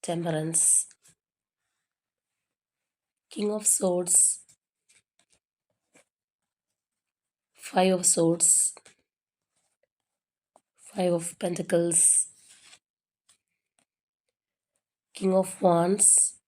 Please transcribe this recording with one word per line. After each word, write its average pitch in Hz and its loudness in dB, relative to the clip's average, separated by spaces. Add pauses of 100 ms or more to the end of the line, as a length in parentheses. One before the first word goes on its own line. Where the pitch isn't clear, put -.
Temperance. 165 -2 (2500)
King 208 -6
of 214 -6
Swords. 180 0 (3250)
Five 190 0
of 180 -2
Swords. - 2 (2250)
Five 180 -2
of 170 -6
Pentacles. 170 0 (2750)
King 190 -2
of 185 -2
Wands. 175 2 (140)